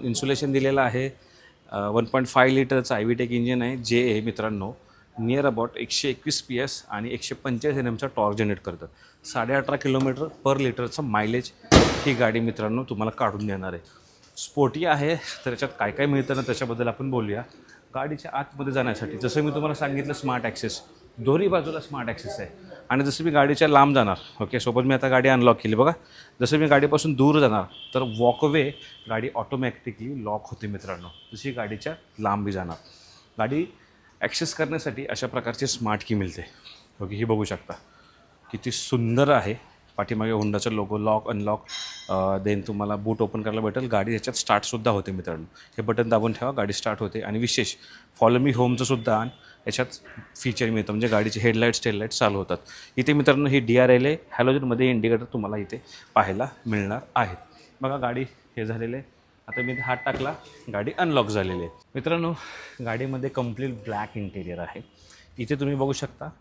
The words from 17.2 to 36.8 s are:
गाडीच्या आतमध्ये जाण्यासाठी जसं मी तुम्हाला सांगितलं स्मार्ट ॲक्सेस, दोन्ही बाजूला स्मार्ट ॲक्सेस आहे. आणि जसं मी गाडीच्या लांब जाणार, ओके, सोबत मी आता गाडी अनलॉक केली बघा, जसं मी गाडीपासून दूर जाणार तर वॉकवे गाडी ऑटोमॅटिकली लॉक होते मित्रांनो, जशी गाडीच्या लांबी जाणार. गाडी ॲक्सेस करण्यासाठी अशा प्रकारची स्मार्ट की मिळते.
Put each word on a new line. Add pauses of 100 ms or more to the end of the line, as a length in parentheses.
गाडीच्या
आतमध्ये
जाण्यासाठी
जसं
मी
तुम्हाला
सांगितलं
स्मार्ट
ॲक्सेस, (360)
दोन्ही
बाजूला
स्मार्ट
ॲक्सेस
आहे. (400)
आणि
जसं
मी
गाडीच्या
लांब
जाणार, (240)
ओके,
सोबत
मी
आता
गाडी
अनलॉक
केली
बघा, (500)
जसं
मी
गाडीपासून
दूर
जाणार (320)
तर (160)
वॉकवे (380)
गाडी
ऑटोमॅटिकली
लॉक
होते
मित्रांनो, (260)
जशी
गाडीच्या (240)
लांबी
जाणार. (600)
गाडी (560)
ॲक्सेस
करण्यासाठी
अशा
प्रकारची
स्मार्ट
की
मिळते. (560)